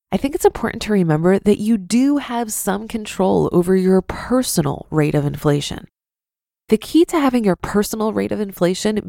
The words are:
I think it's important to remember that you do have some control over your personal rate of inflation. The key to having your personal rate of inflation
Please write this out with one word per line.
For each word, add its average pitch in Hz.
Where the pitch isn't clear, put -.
I 202
think 277
it's 370
important -
to 214
remember 175
that 202
you 220
do 247
have 240
some 208
control 196
over 180
your 185
personal -
rate 151
of 147
inflation. 147
The 214
key -
to 339
having 247
your 185
personal 214
rate 202
of 202
inflation 196